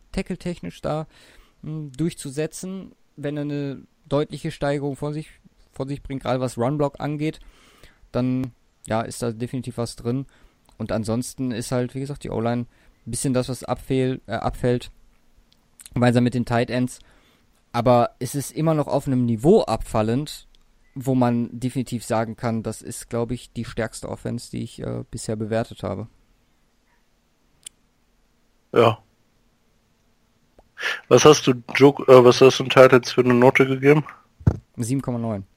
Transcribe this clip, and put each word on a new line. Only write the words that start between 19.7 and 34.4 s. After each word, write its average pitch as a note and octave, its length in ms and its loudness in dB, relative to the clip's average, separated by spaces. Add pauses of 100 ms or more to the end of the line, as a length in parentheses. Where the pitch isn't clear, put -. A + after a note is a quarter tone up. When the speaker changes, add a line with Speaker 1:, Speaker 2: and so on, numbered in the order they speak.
Speaker 1:
wo C3 200 -2
man A#2+ 340 2 (100)
definitiv B2 460 -6
sagen A2+ 320 -4
kann, A2+ 260 -4
das A2 200 -10
ist, - 260 -14
glaub A#2 220 -4
ich, - 240 -10
die A#2 100 -8
stärkste - 460 -8
Offense, - 400 -10
die A#2+ 120 -8
ich, A#2 200 -14
äh, A#2+ 280 -8
bisher A2+ 260 -8
bewertet A2 460 -6
habe. G2 240 -8 (2750)
Speaker 2:
Ja. A2+ 260 4 (2000)
Was B2 160 6
hast D3+ 220 8
du, C3 80 4 (200)
Joke, C#3 280 6 (100)
äh, B2+ 120 12
was B2 180 6
hast C3 160 8
du C3+ 60 -4
den C3 60 -4
Tight B2+ 220 8
Ends B2 200 4
für B2+ 100 4
eine B2 120 2
Note C3 320 6
gegeben? C3+ 380 4 (720)